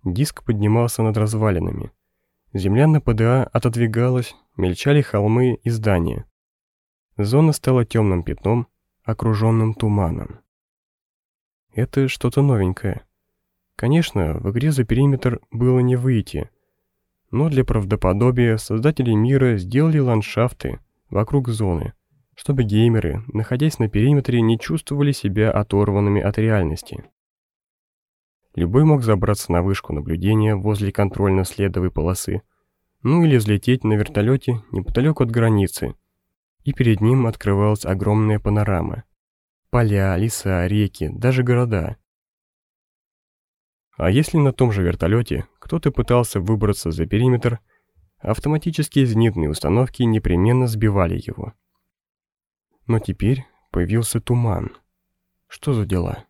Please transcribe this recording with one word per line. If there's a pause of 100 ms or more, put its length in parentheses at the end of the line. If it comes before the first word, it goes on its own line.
Диск
поднимался
над
развалинами. (600)
Земля
на
П
Д
А
отодвигалась, (220)
мельчали
холмы
и
здания. (880)
Зона
стала
тёмным
пятном, (380)
окружённым
туманом. (1300)
Это
что-то
новенькое. (720)
Конечно,
в
игре
за
периметр (100)
было
не
выйти, (800)
но
для
правдоподобия
создатели
мира
сделали
ландшафты (300)
вокруг
зоны, (420)
чтобы
геймеры,
находясь
на
периметре,
не
чувствовали
себя
оторванными
от
реальности. (1500)
Любой
мог
забраться
на
вышку
наблюдения
возле
контрольно-следовой
полосы, (600)
ну
или
взлететь
на
вертолёте (100)
неподалёку
от
границы, (680)
и
перед
ним
открывалась
огромная
панорама. (680)
Поля,
леса,
реки,
даже
города. (2000)
А
если
на
том
же
вертолёте (120)
кто-то
пытался
выбраться
за
периметр, (580)
автоматические
зенитные
установки
непременно
сбивали
его. (1300)
Но
теперь (260)
появился
туман. (760)
Что
за
дела?